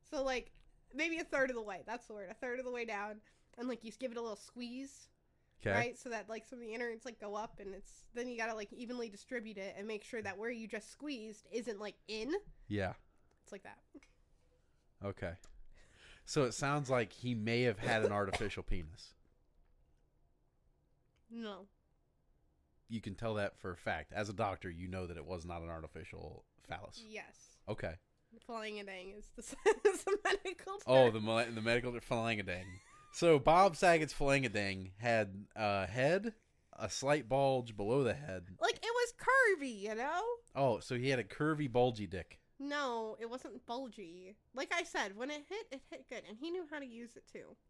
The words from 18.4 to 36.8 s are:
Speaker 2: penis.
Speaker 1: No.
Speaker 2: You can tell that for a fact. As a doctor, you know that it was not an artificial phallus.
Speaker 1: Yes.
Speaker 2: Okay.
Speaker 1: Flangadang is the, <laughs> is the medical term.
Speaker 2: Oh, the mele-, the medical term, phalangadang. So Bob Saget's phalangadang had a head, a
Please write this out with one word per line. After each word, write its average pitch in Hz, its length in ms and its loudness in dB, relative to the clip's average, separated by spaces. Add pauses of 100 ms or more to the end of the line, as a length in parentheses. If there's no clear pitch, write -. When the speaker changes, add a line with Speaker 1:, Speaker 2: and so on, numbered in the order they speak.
Speaker 2:
penis. 85 500 -4 (2250)
Speaker 1:
No. 208 380 -10 (1200)
Speaker 2:
You 110 120 -6
can 101 140 -8
tell 113 180 -4
that 101 260 -2
for 92 120 -8
a - 60 -8
fact. 82 360 -6
As 104 160 -4
a 104 40 -8
doctor, 95 360 -4
you 87 180 -8
know 92 200 -6
that 85 100 -10
it 73 80 -10
was 85 180 -6
not 85 200 -8
an 82 60 -8
artificial 80 760 -12 (240)
phallus. - 400 -10
Speaker 1:
Yes. - 480 -16 (100)
Speaker 2:
Okay. 95 280 -6 (520)
Speaker 1:
Flangadang 208 680 -8
is 214 80 -14 (100)
the, 240 60 -12
<laughs> - 480 4
is 370 140 0
the 392 200 2
medical 392 540 -2
term. - 80 -12
Speaker 2:
Oh, 127 240 12
the 110 100 2
mele-, 113 340 2
the 113 80 -4
medical 120 300 4
term, 117 180 -4
phalangadang. 104 540 0 (500)
So 165 260 8
Bob 170 360 8
Saget's 170 380 6
phalangadang 104 840 2
had 107 460 2 (100)
a 101 300 2
head, 156 480 2 (440)
a 107 120 -4